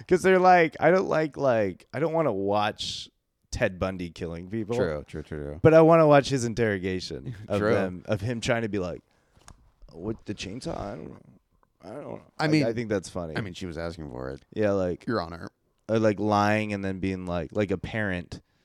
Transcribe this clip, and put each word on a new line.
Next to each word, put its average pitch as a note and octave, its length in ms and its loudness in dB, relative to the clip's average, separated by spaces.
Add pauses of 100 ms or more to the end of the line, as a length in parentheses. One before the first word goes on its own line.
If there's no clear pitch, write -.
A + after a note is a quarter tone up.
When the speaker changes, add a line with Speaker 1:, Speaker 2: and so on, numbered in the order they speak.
Speaker 1:
'Cause F3+ 140 4
they're F#3 160 6
like, F3+ 420 6
I D#3 100 6
don't F#3+ 180 2
like, D#3 280 -2
like, A2+ 560 0
I B2+ 80 -8
don't D#3 120 -2
wanna D#3 200 0
watch G2+ 760 -2 (420)
Ted G2 280 -2
Bundy F#2 320 -4
killing E2+ 380 -10
people. A2 280 -4
Speaker 2:
True, D#2 300 -2
true, D#2 160 -10
true, D#2 160 -10
true. D2 240 -10
Speaker 1:
But D#3+ 120 8
I D#3+ 80 12
wanna D#3+ 260 8
watch C#3+ 220 6
his C3 160 0
interrogation F#2+ 880 -4 (140)
of G2+ 120 0
Speaker 2:
True. G#2+ 140 2
Speaker 1:
them, F#2 320 -2
of G#2 160 -2
him A#2 180 -4
trying A#2 220 0
to A2 80 -4
be G2+ 80 -2
like, E2+ 240 -6 (920)
"With G2+ 300 -8
the G#2 100 -8
chainsaw? A2+ 440 -10
I G2+ 180 -8
don't - 140 -14
know. - 60 -18 (680)
I F2+ 60 -16
don't C#3+ 140 -12
know." B2 160 -14 (180)
Speaker 2:
I D3+ 60 -2
Speaker 1:
Like, D3+ 60 0
Speaker 2:
mean, D3+ 140 4
Speaker 1:
I A#2 80 2
think A2+ 160 -6
that's G2+ 220 -2
funny. E2 260 -8
Speaker 2:
I - 60 -4
mean, F#2 120 -10
she F#2+ 120 -10
was E2 120 -10
asking E2 320 -8
for B1+ 200 -10
it. C#2 100 -12 (140)
Speaker 1:
Yeah, G#2 180 2
like, F#2 340 -2
Speaker 2:
Your A2 140 -2
Honor. E2+ 300 -12 (400)
Speaker 1:
uh, A2 80 2
like, G#2+ 200 2
lying G#2 540 2
and G2 120 -4
then F#2+ 140 -4
being F#2 280 -4
like, F2 260 -4
like G2+ 180 -2
a F#2 80 0
parent G2 600 -6 (240)